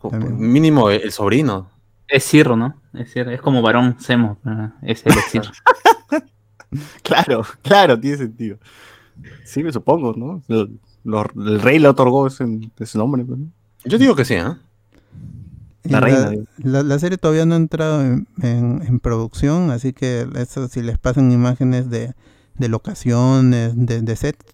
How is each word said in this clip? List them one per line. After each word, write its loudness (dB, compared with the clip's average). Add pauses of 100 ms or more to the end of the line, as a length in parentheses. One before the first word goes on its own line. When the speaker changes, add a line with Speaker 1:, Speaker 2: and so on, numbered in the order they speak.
(100)
Speaker 1:
También. -6
Speaker 2:
Mínimo 4
el, 2
el -6
sobrino. -2 (380)
Speaker 3:
Es 2
Sir, 4
¿no? -2 (180)
Es -12
Sir, -4
es -8
como 2
Barón 4
Zemo, 0
ah, -6 (100)
es -6
el 4
Sir. -2
Speaker 4:
<laughs> 0 (800)
Claro, 0 (180)
claro, 6
tiene -4
sentido. -8 (840)
Sí, -6
me -4
supongo, 0
¿no? -10
Lo, 0 (360)
lo, -2
el -2
rey 0
le 6
otorgó 2
ese, -6 (340)
ese -8
nombre, -2
pues, -10
¿no? -10 (380)
Speaker 2:
Yo 0
digo 6
que 2
sí, -2
¿eh? -2 (1400)
Speaker 1:
Y -4
Speaker 4:
La 4
Speaker 1:
la, 6
Speaker 4:
reina, 4
digo. -6 (140)
Speaker 1:
la, 0
la 0
serie -2
todavía 2
no 2
ha 2
entrado 0
en, -2 (160)
en, -2
en 0
producción, -2
así -4
que -4 (100)
eso, -6
si -8
les -4
pasan 0
imágenes 0
de, -8 (420)
de -2
locaciones, 2
de, -2
de -4
set, -4 (180)